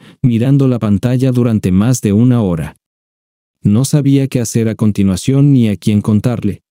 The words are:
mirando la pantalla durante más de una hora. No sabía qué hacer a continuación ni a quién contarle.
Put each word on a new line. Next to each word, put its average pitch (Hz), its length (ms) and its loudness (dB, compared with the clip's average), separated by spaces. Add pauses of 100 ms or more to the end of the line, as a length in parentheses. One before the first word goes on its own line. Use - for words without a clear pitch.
(200)
mirando 131 480 0
la 123 100 -2
pantalla 123 540 0
durante 117 400 0
más 113 300 0
de 104 100 0
una 120 300 2
hora. 80 340 -4 (880)
No 107 240 2
sabía 139 420 0
qué 127 120 -4
hacer 113 280 -2
a 107 60 -4
continuación 107 800 0
ni 117 140 2
a 101 80 -2
quién 104 260 -2
contarle. 104 680 -2